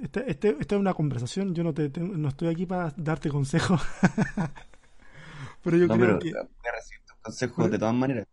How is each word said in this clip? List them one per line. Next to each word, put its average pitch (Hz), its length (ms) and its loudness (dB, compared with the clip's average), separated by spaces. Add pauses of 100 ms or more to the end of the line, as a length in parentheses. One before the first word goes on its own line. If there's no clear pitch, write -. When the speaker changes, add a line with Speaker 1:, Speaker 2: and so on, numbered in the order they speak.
Speaker 1:
esta, 196 180 -4
este, 214 380 0
esta 202 160 -2
es 202 60 2
una 190 140 2
conversación, 147 580 -2
yo 165 100 -2
no 165 100 0
te, 151 160 -2
te, 139 120 -8
no 165 280 -2
estoy 139 200 -4
aquí 165 160 -2
para 175 320 -2
darte 156 320 -2
consejos. 143 500 2 (220)
<laughs> - 1600 -4
Pero 170 140 4
yo 175 120 8
Speaker 2:
No, 113 80 4
Speaker 1:
creo - 20 6
Speaker 2:
pero 110 200 6
Speaker 1:
que - 140 -4
Speaker 2:
voy - 360 -8
a - 60 -4
recibir - 300 -16
tus - 160 -20
consejos 117 480 -2
Speaker 1:
pero - 0 -
Speaker 2:
de 107 100 0
todas 110 140 2
maneras, 123 400 0